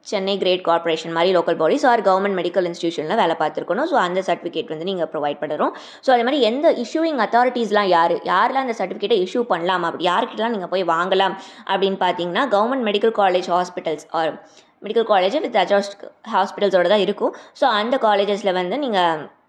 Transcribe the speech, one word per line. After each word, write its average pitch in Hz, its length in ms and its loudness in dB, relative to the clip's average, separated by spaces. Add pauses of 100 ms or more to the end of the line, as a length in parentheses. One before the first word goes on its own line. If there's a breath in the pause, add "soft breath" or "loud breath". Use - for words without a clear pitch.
சென்னை 196 320 -2
கிரேட் 185 240 2
கார்ப்பரேஷன் 170 520 0
மாதிரி 170 180 2
லோக்கல் 170 240 2
பாடிஸ் 175 300 2
or 240 140 6
கவர்மெண்ட் 196 380 2
மெடிக்கல் 175 300 0
இன்ஸ்டிடியூஷனில் 170 520 -4
வேலை 165 180 2
பார்த்துருக்கணும். 170 500 -2
So, 311 100 0
அந்த 185 220 0
சர்டிஃபிகேட் 170 520 -4
வந்து 160 120 -8
நீங்க 185 200 -2
ப்ரொவைட் 147 360 -4
பண்ணுறோம். 151 320 -2 (280 loud breath)
So, - 120 0
அதே 240 140 4
மாதிரி 277 160 0
எந்த 240 300 2
இஷ்யூயிங் 302 480 -2
அத்தாரிட்டிஸ்லாம் 220 760 2
யாரு, 170 300 4
யாரெல்லாம் 240 420 2
அந்த 226 120 -4
சர்டிஃபிகேட்டை 202 420 -2
இஷ்யூ 185 220 -2
பண்ணலாம், 180 420 0
அப்படி 165 220 -2
யார்கிட்டலாம் 220 500 -2
நீங்க 180 120 -6
போய் 185 160 -2
வாங்கலாம் 180 500 2 (320 loud breath)
அப்படின்னு 190 340 0
பார்த்தீங்கன்னா, 175 480 0
கவர்மெண்ட் 226 400 0
மெடிக்கல் 208 260 0
காலேஜ் 185 360 2
ஹாஸ்பிட்டல்ஸ் 175 600 -4
or 160 140 -2 (560 soft breath)
மெடிக்கல் 214 280 -2
காலேஜ் 196 260 4
with 262 260 0
attached 202 340 0 (380)
ஹாஸ்பிட்டல்ஸோட 190 540 2
தான் 202 180 4
இருக்கும். 208 280 -2 (180 loud breath)
So, - 160 0 (120)
அந்த 247 180 -2
காலேஜஸ்ல 202 640 0
வந்து 185 180 -4
நீங்க 226 240 0 (460)